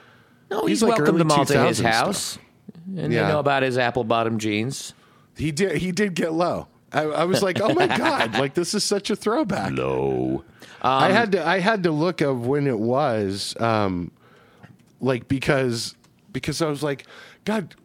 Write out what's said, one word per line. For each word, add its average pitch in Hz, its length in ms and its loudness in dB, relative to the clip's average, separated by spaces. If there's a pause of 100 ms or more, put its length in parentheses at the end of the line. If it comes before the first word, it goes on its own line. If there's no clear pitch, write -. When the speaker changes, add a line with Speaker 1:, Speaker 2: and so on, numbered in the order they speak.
(500)
Speaker 1:
No, - 120 -4
Speaker 2:
he's, 208 180 0
Speaker 1:
he's 220 40 2
Speaker 2:
like, 220 140 4
Speaker 1:
welcomed - 120 4
Speaker 2:
early - 100 4
Speaker 1:
them 160 120 4
all 143 140 6
to 139 80 2 (140)
his 113 100 0
Speaker 2:
two 127 60 0
thousand - 20 2
stuff. 113 80 4 (120)
Speaker 1:
house. - 320 -6 (600)
And 151 160 -4
Speaker 2:
Yeah. - 140 2
Speaker 1:
they - 60 2
know 151 60 0
about 139 240 2
his 127 140 0
apple 120 260 2
bottom 113 360 0
jeans. 110 540 -4 (440)
Speaker 2:
He 156 140 -2
did, 160 260 0
he 180 140 -2
did 196 240 -2
get 160 180 -2
low. 156 340 -2 (240)
I, 147 120 0
I 151 220 0
was 185 180 2
like, 185 180 0
"Oh 220 120 2
my 359 140 4
Speaker 1:
<laughs> - 100 0
Speaker 2:
God, - 360 0
like, 139 220 0
this 175 180 -2
is 208 100 0
such 202 280 -2
a 208 40 0
throwback." 208 580 -2
Speaker 1:
Low. 65 680 -2 (380)
Speaker 2:
I 135 260 2
Speaker 1:
Um, 190 60 4
Speaker 2:
had 220 200 2
to, 160 140 0
I 185 120 2
had 196 240 0
to 175 80 2
look 160 300 0
of 131 260 0
when 143 180 0
it 123 140 0
was, 113 800 0
um, 101 520 0 (880)
like, 127 280 -2
because, 131 680 -2 (380)
because 139 300 -6
I 160 40 2
was 143 140 -4
like, 143 240 -4 (400)
"God, 208 400 -4